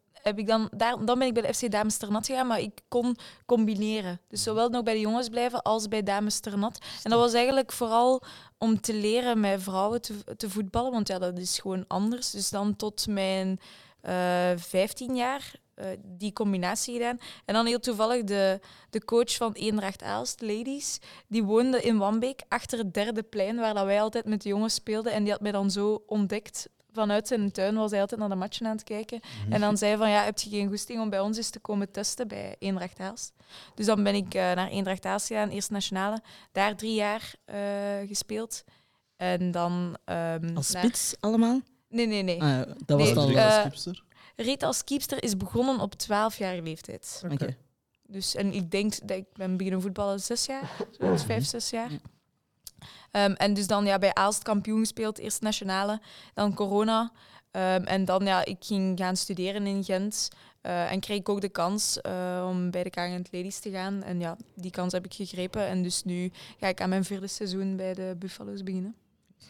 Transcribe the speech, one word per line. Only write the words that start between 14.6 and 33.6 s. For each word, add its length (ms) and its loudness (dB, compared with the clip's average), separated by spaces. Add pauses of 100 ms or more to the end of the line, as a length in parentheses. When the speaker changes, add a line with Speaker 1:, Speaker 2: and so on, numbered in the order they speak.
Speaker 1:
jaar, 400 -2 (180)
eh, 140 -10 (180)
die 280 -6
combinatie 600 0
gedaan. 240 0 (280)
En 80 -2
dan 120 4
heel 140 2
toevallig 440 2
de, 360 2 (300)
de 160 -6
coach 300 2
van 180 0
Eendracht 500 -2
Aalst, 380 -4
ladies, 580 -4 (280)
die 160 0
woonde 380 4
in 160 4
Wambeek, 500 0
achter 300 -2
het 160 -2
derde 300 0
plein, 340 -2
waar 160 2
dat 120 2
wij 160 4
altijd 240 0
met 160 0
de 80 -4
jongens 240 0
speelden. 400 -2
En 100 2
die 80 2
had 100 -2
mij 100 0
dan 200 2
zo 360 0
ontdekt. 600 -2 (220)
Vanuit 360 0
zijn 240 0
tuin 240 0
was 160 2
hij 100 2
altijd 180 -2
naar 100 -2
de 60 -2
matchen 300 -4
aan 100 0
het 80 -8
kijken. 360 -8 (240)
Speaker 2:
Mhm. 100 0
Speaker 1:
En 80 4
dan 160 4
zei 140 4
hij 80 4
van, 100 6
"Ja, 140 6
heb 160 -2
je 100 -6
geen 180 0
goesting 340 -4
om 80 -2
bij 100 0
ons 180 0
eens 120 -4
te 100 -10
komen 320 -2
testen 360 -4
bij 320 -10
Eendracht 400 -4
Aalst?" 340 -10 (420)